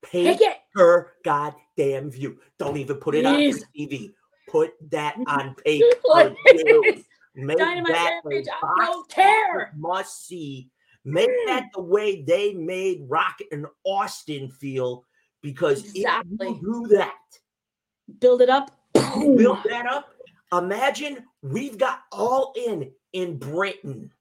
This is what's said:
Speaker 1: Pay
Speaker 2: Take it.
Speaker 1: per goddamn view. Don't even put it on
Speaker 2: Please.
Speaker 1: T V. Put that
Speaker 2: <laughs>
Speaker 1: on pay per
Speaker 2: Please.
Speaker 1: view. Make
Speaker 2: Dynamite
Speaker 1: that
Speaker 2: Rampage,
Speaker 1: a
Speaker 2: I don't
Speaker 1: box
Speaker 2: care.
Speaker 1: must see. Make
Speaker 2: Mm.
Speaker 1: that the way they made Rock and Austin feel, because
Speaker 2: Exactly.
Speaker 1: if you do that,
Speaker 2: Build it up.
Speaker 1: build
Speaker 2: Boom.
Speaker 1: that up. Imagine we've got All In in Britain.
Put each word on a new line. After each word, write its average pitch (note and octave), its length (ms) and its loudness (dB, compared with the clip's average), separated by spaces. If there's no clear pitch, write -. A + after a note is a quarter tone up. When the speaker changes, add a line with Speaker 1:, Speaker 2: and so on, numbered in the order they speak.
Speaker 1:
Pay F3+ 220 -2
Speaker 2:
Take - 40 0
it. - 160 2
Speaker 1:
per F3 380 4
goddamn D3 840 -4
view. C3 280 -12
Don't C#3+ 200 -6
even C#3 180 -8
put C#3+ 180 -4
it A#3+ 120 2
on C#4+ 100 4
Speaker 2:
Please. D4 280 0
Speaker 1:
T D3 120 -8
V. C#3+ 240 -10
Put D#3+ 240 0
that D3+ 320 -4
Speaker 2:
<laughs> B3+ 40 -8
Speaker 1:
on C3+ 280 -4
pay D3+ 160 0
per E4+ 260 6
Speaker 2:
Please. A#4+ 180 10
Speaker 1:
view. A4 400 4
Make C4+ 220 -2
Speaker 2:
Dynamite E4+ 340 0
Speaker 1:
that E4+ 320 0
Speaker 2:
Rampage, - 240 -6
Speaker 1:
a - 180 -8
Speaker 2:
I F4+ 200 0
don't - 220 -8
Speaker 1:
box - 60 -20
Speaker 2:
care. F#4+ 600 2
Speaker 1:
must F3 500 -6
see. C#3 420 -12
Make E3+ 260 0
Speaker 2:
Mm. A#4 160 -2
Speaker 1:
that B3+ 280 -4
the F#3+ 60 -8
way F#3+ 420 -2
they F#3+ 320 0
made F#3 540 -6
Rock E3 300 -4
and D3 140 -10
Austin F#3+ 680 -8
feel, C3 560 -8
because G3+ 420 -2
Speaker 2:
Exactly. F#3+ 540 -6
Speaker 1:
if - 120 -10
you A#3 280 -8
do G3+ 80 6
that, - 180 0
Speaker 2:
Build B3 240 6
it B3 80 6
up. C#4 220 0
Speaker 1:
build - 440 2
Speaker 2:
Boom. A#3 320 4
Speaker 1:
that A#3+ 180 -6
up. C#4 240 -6
Imagine A#3 720 -4
we've G#3+ 360 -8
got - 220 -2
All B3+ 460 -2
In G3 360 -8
in F3+ 260 -8
Britain. C3+ 840 -8